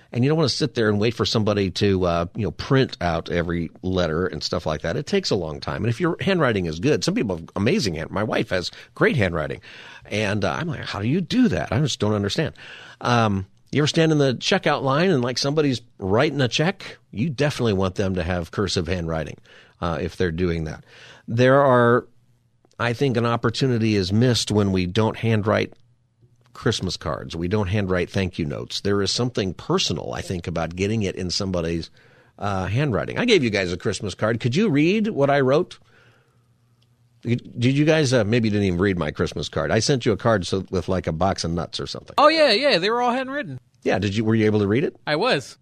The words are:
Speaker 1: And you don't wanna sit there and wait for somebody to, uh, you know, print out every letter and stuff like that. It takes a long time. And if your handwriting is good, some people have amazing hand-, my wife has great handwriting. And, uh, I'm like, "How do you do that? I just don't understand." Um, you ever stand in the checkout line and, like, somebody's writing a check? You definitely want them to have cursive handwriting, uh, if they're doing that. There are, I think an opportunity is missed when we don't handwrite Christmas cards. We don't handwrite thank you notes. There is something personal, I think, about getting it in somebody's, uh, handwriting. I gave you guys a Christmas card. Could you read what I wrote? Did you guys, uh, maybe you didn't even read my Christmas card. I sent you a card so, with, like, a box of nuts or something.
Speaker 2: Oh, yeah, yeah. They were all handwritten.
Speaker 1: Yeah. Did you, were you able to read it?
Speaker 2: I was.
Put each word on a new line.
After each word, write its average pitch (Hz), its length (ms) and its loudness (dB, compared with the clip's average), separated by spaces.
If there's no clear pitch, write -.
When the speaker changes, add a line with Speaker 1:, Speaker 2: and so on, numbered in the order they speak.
Speaker 1:
And 123 120 0
you 139 60 4
don't 156 80 2
wanna 156 120 2
sit 143 260 -2
there 110 120 2
and 104 100 2
wait 113 160 2
for 107 120 0
somebody 101 460 2
to, 95 340 2
uh, 85 200 2
you 110 80 -4
know, 92 80 -2
print - 500 0
out 82 280 -2
every 85 400 -2
letter 90 460 0
and - 140 -6
stuff - 240 -4
like 78 180 -4
that. 85 120 -2
It 151 120 -6
takes 196 220 -2
a 131 60 0
long 78 240 -4
time. 71 240 -6
And 110 60 0
if 113 100 -2
your 175 220 0
handwriting 127 460 0
is 82 120 -6
good, 120 240 0
some 180 120 0
people 110 220 -2
have 80 200 -12
amazing 110 380 0
hand-, 78 160 -8
my 95 120 -2
wife - 280 -2
has 90 200 -2
great 196 240 2
handwriting. 82 420 0
And, 104 400 -2
uh, 87 80 0
I'm 151 160 -4
like, - 160 -8
"How - 160 -6
do 104 60 -2
you 151 120 0
do 226 300 2
that? 80 240 -2
I 110 60 2
just - 200 -2
don't 107 140 0
understand." 101 420 -2
Um, 110 460 2
you 127 100 0
ever 151 60 2
stand 160 260 2
in 151 60 2
the 135 160 2
checkout 151 480 0
line 143 260 2
and, 147 120 2
like, 123 160 -2
somebody's 139 440 0
writing 135 420 2
a 131 80 2
check? - 500 -2
You 117 180 -2
definitely 135 440 0
want 95 220 0
them 95 200 0
to 90 80 0
have 87 280 -4
cursive 95 360 -2
handwriting, 82 500 -4
uh, 82 180 -2
if 85 160 -6
they're 92 160 0
doing 82 320 -2
that. 78 220 -10
There 127 320 4
are, 123 480 4
I 120 140 -2
think 123 240 0
an 117 80 2
opportunity 117 720 0
is 95 180 0
missed 117 360 2
when 104 220 2
we 95 140 2
don't 107 320 0
handwrite 107 560 0
Christmas 95 420 -2
cards. 67 400 -8
We 85 140 -4
don't 104 180 0
handwrite 92 420 0
thank 95 300 -2
you 85 60 0
notes. 62 340 -8
There 101 220 0
is 95 100 -2
something 117 420 -2
personal, 95 600 -4
I 64 80 -8
think, 90 260 -6
about 82 260 -4
getting 101 300 0
it 90 140 -2
in 90 120 -6
somebody's, 85 600 -4
uh, 95 280 -4
handwriting. 92 520 -2
I 233 60 0
gave 208 180 4
you 117 60 0
guys 95 240 0
a 90 40 -4
Christmas 98 380 -6
card. 113 240 0
Could 120 160 -2
you 214 140 2
read 175 400 2
what 139 200 0
I 143 120 4
wrote? 135 380 0
Did 120 520 0
you 147 100 2
guys, 156 280 2
uh, 120 100 6
maybe 113 240 2
you 104 40 0
didn't 101 160 2
even 87 120 2
read 98 180 2
my 76 140 -2
Christmas 80 380 -4
card. 76 200 -2
I 98 100 2
sent 127 260 0
you 113 80 2
a 92 40 -4
card 107 300 2
so, 95 220 -2
with, 92 180 -2
like, 92 200 0
a 87 40 -2
box 87 320 0
of 82 80 -4
nuts 85 280 -4
or - 80 -8
something. - 300 -14
Speaker 2:
Oh, 294 120 6
yeah, 311 220 4
yeah. 240 260 2
They 175 120 0
were 240 120 0
all 247 100 0
handwritten. 254 480 -6
Speaker 1:
Yeah. - 160 0
Did 98 160 -2
you, 113 80 0
were 107 120 0
you 110 100 4
able 107 140 4
to 101 80 2
read 113 180 2
it? - 100 -6
Speaker 2:
I 151 120 -2
was. 190 440 -2